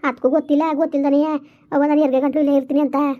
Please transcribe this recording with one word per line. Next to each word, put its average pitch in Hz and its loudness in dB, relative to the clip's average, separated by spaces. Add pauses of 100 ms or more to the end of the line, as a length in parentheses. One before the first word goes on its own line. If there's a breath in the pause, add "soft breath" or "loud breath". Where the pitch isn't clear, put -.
ಅದ್ಕೂ 262 -2
ಗೊತ್ತಿಲ್ಲ, 294 0 (120)
ಗೊತ್ತಿಲ್ದನೆ 285 0 (480 loud breath)
ಅವ್ವ 285 2
ನಾನು 302 2
ಹೆರಿಗೆ 262 2
ಗಂಟ್ಲು 285 0
ಇಲ್ಲೇ 285 2
ಇರ್ತೀನಿ 277 0
ಅಂತ 269 -2 (240)